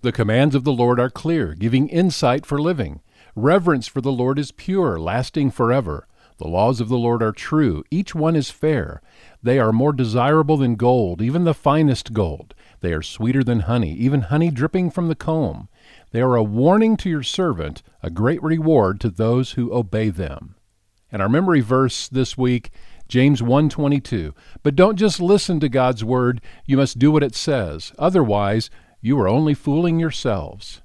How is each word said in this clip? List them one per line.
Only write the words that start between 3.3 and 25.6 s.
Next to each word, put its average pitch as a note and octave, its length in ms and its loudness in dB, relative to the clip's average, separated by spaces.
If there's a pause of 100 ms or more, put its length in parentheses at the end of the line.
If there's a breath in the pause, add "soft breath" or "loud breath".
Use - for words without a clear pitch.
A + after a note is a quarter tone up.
Reverence D#3 520 2
for - 140 -6
the C#3 100 -2
Lord C3 280 -2
is C#3 120 -6
pure, E3+ 480 -2
lasting G#2+ 520 -2
forever. A#2 560 -2 (320 soft breath)
The D#2 80 -10
laws A2 340 0
of A2 80 -4
the B2 80 0
Lord A#2 240 0
are A2 100 0
true, A#2+ 600 0
each F#3 240 -4
one D#3+ 200 2
is C#3+ 140 -2
fair. C3+ 540 -4 (400 soft breath)
They B2+ 160 2
are A2+ 120 4
more C3+ 220 2
desirable C#3 640 2
than B2 180 2
gold, G#2+ 460 2
even C#3+ 220 0
the E3 100 2
finest D3 580 0
gold. F2+ 440 -4 (260 soft breath)
They F2 100 -2
are D#2 120 -4
sweeter B2+ 400 -2
than A#2 180 0
honey, F#2 320 -2
even C3 280 0
honey D3+ 280 0
dripping D#3+ 400 -2
from E3+ 200 -4
the D#3 60 -2
comb. D#3+ 540 -4 (420 soft breath)
They A2+ 100 -2
are B2+ 140 2
a A2+ 80 2
warning F3+ 540 2
to - 120 -4
your D3+ 140 -2
servant, F#2+ 580 -4 (200)
a E2 80 -6
great A2+ 320 0
reward D#3 600 2
to A#2+ 80 -2
those A#2 420 0
who A#2+ 220 -4
obey A2 360 -2
them." E2 460 -8 (560)
And G#2 100 -4
our G2 80 0
memory E3 320 4
verse B2+ 460 0
this B2+ 300 -4
week, B2+ 340 -2 (360 soft breath)
James B2+ 360 2
one C#3 260 2
twenty-two. C3+ 640 -2 (300 soft breath)
"But D3 120 0
don't G3 200 4
just F#3+ 260 0
listen F3+ 380 2
to D3 100 0